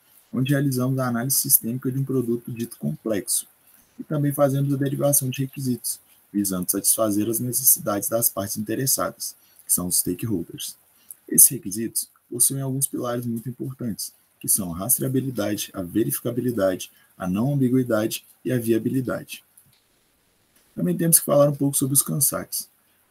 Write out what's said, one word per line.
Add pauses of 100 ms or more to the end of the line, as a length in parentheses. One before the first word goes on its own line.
(320)
onde
realizamos
a
análise
sistêmica
de
um
produto
dito
complexo, (520)
e
também
fazemos
a
derivação
de
requisitos, (320)
visando
satisfazer
as
necessidades
das
partes
interessadas, (260)
que
são
os
stakeholders. (540)
Esses
requisitos (220)
possuem
alguns
pilares
muito
importantes, (300)
que
são
a
rastreabilidade,
a
verificabilidade, (280)
a
não
ambiguidade (180)
e
a
viabilidade. (1300)
Também
temos
que
falar
um
pouco
sobre
os
Kansats. (400)